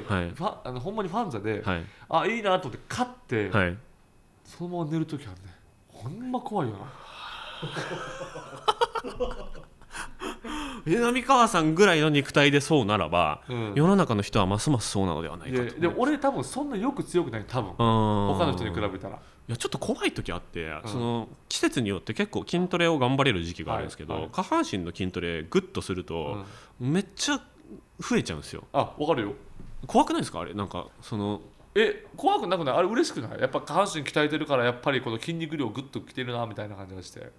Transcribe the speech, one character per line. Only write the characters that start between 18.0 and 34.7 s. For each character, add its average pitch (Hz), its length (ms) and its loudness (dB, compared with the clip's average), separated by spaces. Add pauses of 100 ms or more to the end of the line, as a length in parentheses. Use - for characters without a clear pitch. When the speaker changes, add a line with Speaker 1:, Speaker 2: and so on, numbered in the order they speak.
Speaker 2:
他 - 80 4
の 95 60 2
人 90 100 -2
に 87 100 -2
比 87 80 -2
べ 98 200 -2
た 98 80 -10
ら。 95 80 -10
Speaker 1:
い - 20 -18 (300)
や、 117 80 -4
ち - 100 -6
ょ - 20 -4
っ - 20 -4
と - 80 -6
怖 285 280 -2
い 285 60 0
時 - 200 -6
あ 87 40 -4
っ - 40 -6
て、 82 260 -8
Speaker 2:
う 78 200 -8
ん。 - 20 -6
Speaker 1:
そ 107 100 -4
の、 117 300 -2 (200)
季 - 100 -2
節 294 220 2
に 107 80 2
よ 95 100 0
っ - 40 -8
て 110 120 -6
結 208 160 0
構 92 180 -4
筋 175 200 2
ト 175 100 0
レ 170 80 4
を 160 140 4
頑 127 160 4
張 165 80 4
れ 135 80 4
る 87 100 0
時 87 120 -6
期 85 100 -8
が - 100 -4
あ - 40 -2
る 76 60 -4
ん - 20 -6
で 82 40 -8
す - 60 -16
け 82 80 -12
ど、 80 100 -6
Speaker 2:
は 80 60 -2
い、 - 20 -4
は 80 60 -6
い。 - 40 -12
Speaker 1:
下 180 120 -2
半 330 260 2
身 101 80 -2
の 87 160 -4
筋 92 160 -2
ト 90 100 -4
レ 85 220 -2
グ 87 160 0
ッ 190 80 0
と - 160 -4
す - 100 -4
る 90 120 -4
と、 82 400 -6 (360)
Speaker 2:
う 123 60 -4
ん。 139 60 0
Speaker 1:
め 185 80 2
っ 196 60 -6 (100)
ち - 160 0
ゃ 262 80 0 (600)
増 - 160 0
え 135 60 4
ち - 80 -4
ゃ - 40 -4
う - 40 -6
ん - 40 -10
で - 40 -14
す - 60 -12
よ。 78 100 -12 (100)
Speaker 2:
あ、 135 240 0
わ 151 120 -2
か 165 60 4
る 123 80 0
よ。 101 100 -2 (560)
Speaker 1:
怖 269 160 6
く - 80 -2
な 320 80 0
い - 20 0
で 131 40 -2
す - 60 -10
か？ 82 80 -8
あ 87 40 -4
れ、 78 100 -10
な 101 100 -4
ん 92 40 -8
か、 90 180 -8 (140)
そ - 160 -8
の、 104 240 -2 (340)
Speaker 2:
え、 - 320 2 (100)
怖 392 240 2
く 220 60 -4
な 180 100 2
く 170 80 -2
な 127 100 2
い？ - 20 4
あ 170 60 6
れ 185 60 4
嬉 240 160 2
し - 80 -4
く - 80 -6
な 110 160 -8
い？ 107 40 -4
や 131 60 2
っ 127 40 0
ぱ 143 100 -2
下 143 140 -10
半 196 180 4
身 151 120 -4
鍛 151 200 2
え 147 40 2
て 151 100 0
る 151 80 -2
か 143 100 2
ら、 123 80 4
や 120 60 4